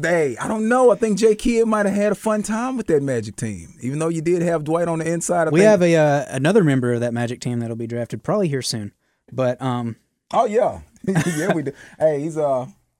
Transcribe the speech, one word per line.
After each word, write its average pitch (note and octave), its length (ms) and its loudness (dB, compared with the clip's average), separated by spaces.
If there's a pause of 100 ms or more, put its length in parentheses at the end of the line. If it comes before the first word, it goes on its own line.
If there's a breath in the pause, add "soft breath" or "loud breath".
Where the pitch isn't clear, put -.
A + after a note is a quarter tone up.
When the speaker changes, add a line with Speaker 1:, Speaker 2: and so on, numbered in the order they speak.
Speaker 1:
hey, D#3+ 360 0
I - 100 -8
don't A3 220 -2
know. B3 240 6
I - 20 6
think G#3+ 240 0
J A3 160 6
Kidd A3+ 320 2
might G#3+ 200 0
have F#3+ 80 0
had G3+ 180 2
a - 20 0
fun G#3+ 300 -2
time A#3+ 320 -4
with A3+ 100 -6
that D3+ 160 2
Magic A#2 320 -4
team. G2+ 480 -10
Even C3+ 160 -6
though D#3+ 100 -2
you E3 140 -4
did F3 200 0
have E3+ 200 0
Dwight E3 240 -2
on E3 140 -2
the D#3+ 100 -4
inside. E3+ 380 -2
I - 20 -2
Speaker 2:
We D#3+ 100 4
Speaker 1:
think G#3 100 8
Speaker 2:
have F#3+ 120 6
a, E3+ 140 4
uh, D3 320 4
another E3 340 2
member C3 300 2
of A#2 80 0
that A#2+ 120 -2
Magic A#2+ 280 -4
team B2 180 -6
that'll A#2 180 -6
be A#2 120 -8
drafted A#2+ 340 -8
probably F#3+ 240 0
here C#3 160 -4
soon. G#2 300 -6 (400)
But, B2 280 -2
um, A#2+ 360 -4 (360)
Speaker 1:
Oh, F#3 120 2
yeah. G3+ 360 0 (120)
<laughs> - 160 -10 (280)
Yeah, E3+ 160 -2
we D#3+ 120 -2
do. C3+ 80 -8 (260 loud breath)
Hey, D3+ 220 2
he's, D3+ 180 -6
uh, C#3 240 0
uh, C3 40 -10 (340)